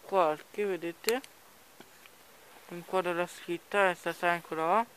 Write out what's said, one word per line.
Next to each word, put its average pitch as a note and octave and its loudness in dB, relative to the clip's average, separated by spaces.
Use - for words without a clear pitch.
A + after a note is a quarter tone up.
qualche, F3+ 0
vedete? F3+ -2
Inquadro F3 -2
la F3 -2
scritta, - 0
questa F3 0
sta F3 0
ancora D#3+ -2
là. G#3 4